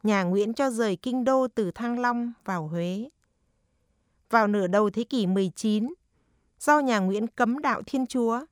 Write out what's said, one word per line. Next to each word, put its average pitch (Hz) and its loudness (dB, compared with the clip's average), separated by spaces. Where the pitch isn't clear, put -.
Nhà 208 2
Nguyễn 202 0
cho 269 0
rời 220 0
kinh 254 -4
đô 262 2
từ 202 -2
Thăng 240 -4
Long 240 -2
vào 170 -6
Huế. 175 -4
Vào 226 4
nửa 208 2
đầu 202 2
thế 226 -4
kỷ 226 -2
mười 190 2
chín, 220 -2
do 302 4
nhà 254 2
Nguyễn 196 0
cấm 240 -2
đạo 277 -2
Thiên 262 -2
Chúa 233 0